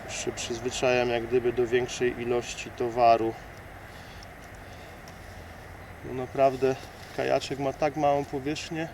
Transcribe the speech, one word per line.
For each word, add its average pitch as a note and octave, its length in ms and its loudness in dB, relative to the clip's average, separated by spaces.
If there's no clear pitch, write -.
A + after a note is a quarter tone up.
Już - 200 -8
się A#2+ 80 -2
przyzwyczajam B2 760 2
jak A#2 180 2
gdyby A#2+ 260 4
do A#2+ 140 2
większej B2 540 2
ilości A#2+ 500 -2
towaru. A#2 640 6
Bo C3 100 -8
naprawdę C3 640 4
kajaczek C3 420 2
ma C3+ 140 0
tak D3+ 240 0
małą C#3+ 280 4
powierzchnię D3+ 680 -4